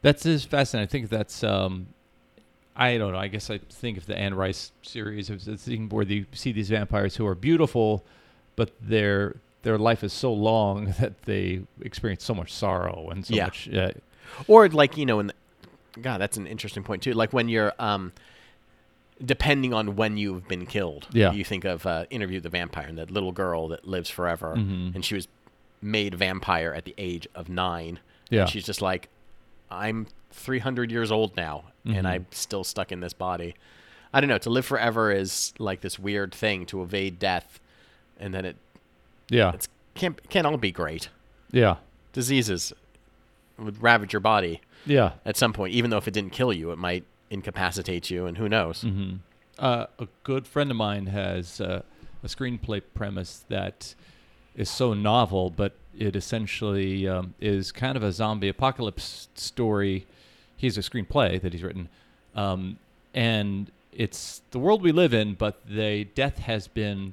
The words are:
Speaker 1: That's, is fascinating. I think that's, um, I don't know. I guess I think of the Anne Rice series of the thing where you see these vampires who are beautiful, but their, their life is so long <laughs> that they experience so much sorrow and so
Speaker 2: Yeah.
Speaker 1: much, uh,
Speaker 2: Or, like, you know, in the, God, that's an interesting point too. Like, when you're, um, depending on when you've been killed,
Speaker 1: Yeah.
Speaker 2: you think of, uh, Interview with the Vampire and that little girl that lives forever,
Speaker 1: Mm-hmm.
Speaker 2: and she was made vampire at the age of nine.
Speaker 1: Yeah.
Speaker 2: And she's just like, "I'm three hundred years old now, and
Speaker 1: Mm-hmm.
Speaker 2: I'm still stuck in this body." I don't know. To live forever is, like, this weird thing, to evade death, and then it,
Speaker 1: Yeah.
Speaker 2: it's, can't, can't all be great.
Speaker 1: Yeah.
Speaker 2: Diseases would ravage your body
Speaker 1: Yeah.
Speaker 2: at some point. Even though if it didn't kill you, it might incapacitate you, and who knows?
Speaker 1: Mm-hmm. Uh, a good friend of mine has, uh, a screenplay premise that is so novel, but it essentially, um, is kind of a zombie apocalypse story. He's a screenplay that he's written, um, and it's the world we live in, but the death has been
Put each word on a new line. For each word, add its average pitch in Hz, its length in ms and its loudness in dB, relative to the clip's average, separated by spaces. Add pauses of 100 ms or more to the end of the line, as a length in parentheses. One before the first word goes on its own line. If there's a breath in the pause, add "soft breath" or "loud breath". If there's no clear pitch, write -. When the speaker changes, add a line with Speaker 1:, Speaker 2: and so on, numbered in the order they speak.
Speaker 1:
That's, 143 240 4
is 156 180 2
fascinating. 127 440 0
I - 20 -6
think 123 180 -4
that's, 107 340 -2
um, 95 440 0 (880)
I 120 220 2
don't 101 140 0
know. 92 60 -2
I 98 100 -4
guess 101 200 -8
I 107 100 -6
think - 380 -10
of 90 100 -12
the 95 120 -6
Anne 98 160 -2
Rice 95 380 -2 (100)
series 104 480 -8
of 98 160 -8
the 107 100 -8
thing 110 320 -6
where 107 160 2
you 101 280 -2
see - 200 -4
these 104 160 -2
vampires 104 480 0
who 110 100 0
are 95 100 2
beautiful, 117 680 4 (520 soft breath)
but - 220 0
their, 104 580 2 (260)
their 110 160 2
life 110 260 4
is 98 80 -2
so - 220 0
long 104 520 4
<laughs> 98 140 0
that 120 220 -2
they 95 400 -2 (180)
experience 98 440 -6
so 117 100 -2
much 87 180 -6
sorrow 90 580 -2
and 92 140 -8
so - 100 -4
Speaker 2:
Yeah. 101 100 4
Speaker 1:
much, - 280 -6
uh, 95 200 0 (560 loud breath)
Speaker 2:
Or, 214 200 12
like, 151 300 4
you 147 80 0
know, 113 140 4
in 101 80 -2
the, 95 60 -8 (680)
God, 120 180 -4
that's 101 200 -2
an 98 80 -8
interesting 98 360 -8
point 92 200 -6
too. 127 100 -2
Like, 113 220 2
when 117 160 2
you're, 110 280 2
um, 98 340 -2 (1120 soft breath)
depending 131 520 2
on 104 200 0
when 107 220 0
you've 95 320 -4
been 90 180 -4
killed, 85 460 -6
Speaker 1:
Yeah. 113 200 6
Speaker 2:
you 101 120 -2
think 95 200 -6
of, 90 220 -2
uh, 85 240 -2
Interview 98 260 -4
with 87 80 -8
the 85 40 -8
Vampire 82 400 -4
and 80 100 -10
that 82 120 -10
little 92 220 -2
girl 87 360 -2
that - 180 -8
lives 90 240 -4
forever, 85 460 -2
Speaker 1:
Mm-hmm. 92 380 -2
Speaker 2:
and 92 100 -6
she - 100 -2
was 92 140 -6 (540)
made 104 320 0
vampire 90 580 0
at 80 140 -8
the - 100 -14
age 90 380 -6
of 85 160 -12
nine. 87 480 -4 (320 soft breath)
Speaker 1:
Yeah. 110 120 6
Speaker 2:
And 87 80 4
she's 104 140 -6
just 104 160 -6
like, 92 280 -2 (640)
"I'm 107 360 -4 (240)
three 131 300 -4
hundred 123 300 -2
years 117 220 0
old 110 240 2
now, 78 280 -6 (200)
and 110 120 0
Speaker 1:
Mm-hmm. 95 100 2
Speaker 2:
I'm 92 240 -2
still - 340 -6
stuck - 260 -6
in 90 100 -8
this 87 120 -8
body." 87 420 -6 (600 loud breath)
I 135 60 6
don't 143 80 2
know. 113 100 4
To - 120 -4
live 123 140 2
forever 113 480 2
is, 98 460 -2
like, 98 240 -4
this 98 160 -8
weird 98 360 -4
thing, 98 320 0
to 95 160 -6
evade 95 360 -2
death, 92 420 -2 (580 soft breath)
and 98 140 -8
then 95 140 -4
it, 87 100 -8 (720)
Speaker 1:
Yeah. 110 240 6
Speaker 2:
it's, - 160 -8 (260)
can't, - 360 -4
can't 175 160 4
all 151 100 2
be 110 160 0
great. 82 380 -4 (400)
Speaker 1:
Yeah. 110 260 6 (380)
Speaker 2:
Diseases 120 580 0 (880)
would 107 240 -10
ravage 113 300 6
your 107 80 0
body 95 400 4 (260 loud breath)
Speaker 1:
Yeah. 135 260 6 (120)
Speaker 2:
at - 120 -2
some 113 160 4
point. 98 220 -4
Even 120 160 2
though 110 80 2
if 98 100 -2
it 98 60 -6
didn't 98 180 -2
kill 127 200 0
you, 82 200 -4
it 80 60 -8
might 90 260 -2 (260)
incapacitate 92 800 -4
you, 90 160 -2
and 85 120 -6
who 110 100 -2
knows? 95 360 0
Speaker 1:
Mm-hmm. 98 320 -4 (420)
Uh, 120 280 0 (120)
a 120 80 -8 (180)
good 131 220 -4
friend 143 240 0
of 123 60 -2
mine 101 300 -2
has, 92 540 -4
uh, 92 220 -4 (400 loud breath)
a - 40 -10
screenplay 117 560 -4 (120)
premise 98 540 -6
that - 460 -6 (600 soft breath)
is 107 140 -4
so 123 240 2
novel, 104 560 4
but 95 240 -2 (260)
it 101 180 -2
essentially, 98 920 -2
um, 92 320 -2
is 98 320 0
kind 131 240 -2
of 110 60 -2
a 101 100 2
zombie 107 360 0
apocalypse 127 840 -2
story. 101 720 0 (520 soft breath)
He's 117 180 0
a 101 60 -4
screenplay 98 580 0
that 90 140 -4
he's 85 80 -8
written, 90 260 -8 (460 soft breath)
um, 95 440 -2 (360)
and 104 560 0 (220)
it's - 500 -6 (100)
the 127 60 -4
world 190 240 4
we 170 100 6
live 160 220 6
in, 107 200 2
but 104 320 -2
the 104 380 0 (100)
death 139 240 0
has 110 300 -4
been 101 440 -4